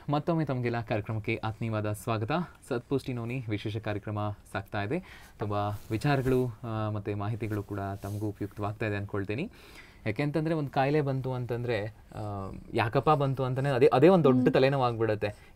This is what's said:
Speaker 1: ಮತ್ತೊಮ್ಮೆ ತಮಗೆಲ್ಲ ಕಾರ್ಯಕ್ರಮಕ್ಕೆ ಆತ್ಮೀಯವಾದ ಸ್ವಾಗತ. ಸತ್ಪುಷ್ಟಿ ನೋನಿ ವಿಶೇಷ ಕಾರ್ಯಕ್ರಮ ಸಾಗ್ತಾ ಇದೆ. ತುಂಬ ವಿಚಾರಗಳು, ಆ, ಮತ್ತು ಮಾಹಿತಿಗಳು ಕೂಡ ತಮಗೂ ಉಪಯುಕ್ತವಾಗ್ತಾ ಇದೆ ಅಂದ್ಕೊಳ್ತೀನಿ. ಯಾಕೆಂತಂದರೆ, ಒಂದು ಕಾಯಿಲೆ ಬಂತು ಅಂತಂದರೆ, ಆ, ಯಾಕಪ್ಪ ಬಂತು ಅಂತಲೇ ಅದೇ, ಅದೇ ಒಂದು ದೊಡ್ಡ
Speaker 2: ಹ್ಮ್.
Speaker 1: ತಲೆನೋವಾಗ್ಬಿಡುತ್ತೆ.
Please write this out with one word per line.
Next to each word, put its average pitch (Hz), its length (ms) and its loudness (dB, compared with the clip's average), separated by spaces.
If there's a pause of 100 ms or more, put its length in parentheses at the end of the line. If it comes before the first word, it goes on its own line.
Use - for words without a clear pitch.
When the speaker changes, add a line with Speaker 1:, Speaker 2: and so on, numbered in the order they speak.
Speaker 1:
ಮತ್ತೊಮ್ಮೆ 151 360 0
ತಮಗೆಲ್ಲ 120 360 -2
ಕಾರ್ಯಕ್ರಮಕ್ಕೆ 110 600 -2
ಆತ್ಮೀಯವಾದ 110 480 -2
ಸ್ವಾಗತ. 110 400 -2 (380)
ಸತ್ಪುಷ್ಟಿ 131 440 -2
ನೋನಿ 120 360 -6
ವಿಶೇಷ 107 280 -4
ಕಾರ್ಯಕ್ರಮ 107 420 -6 (340)
ಸಾಗ್ತಾ 101 300 -6
ಇದೆ. 147 440 -8 (120)
ತುಂಬ 104 140 -4 (380)
ವಿಚಾರಗಳು, 127 720 0
ಆ, 110 260 -4
ಮತ್ತು 104 280 -4
ಮಾಹಿತಿಗಳು 104 460 -4
ಕೂಡ 101 160 -8
ತಮಗೂ 101 480 -6
ಉಪಯುಕ್ತವಾಗ್ತಾ 104 580 -6
ಇದೆ 104 100 -2
ಅಂದ್ಕೊಳ್ತೀನಿ. 101 560 -4 (540)
ಯಾಕೆಂತಂದರೆ, 147 480 -2
ಒಂದು 151 160 -2
ಕಾಯಿಲೆ 139 320 2
ಬಂತು 131 320 -2
ಅಂತಂದರೆ, 120 520 -2 (300)
ಆ, - 40 -8 (540)
ಯಾಕಪ್ಪ 113 360 2
ಬಂತು 139 340 2
ಅಂತಲೇ 131 260 -2
ಅದೇ, 135 240 6
ಅದೇ 135 140 10
ಒಂದು 185 160 8
ದೊಡ್ಡ 127 200 8
Speaker 2:
ಹ್ಮ್. 127 100 4
Speaker 1:
ತಲೆನೋವಾಗ್ಬಿಡುತ್ತೆ. 113 840 2 (200)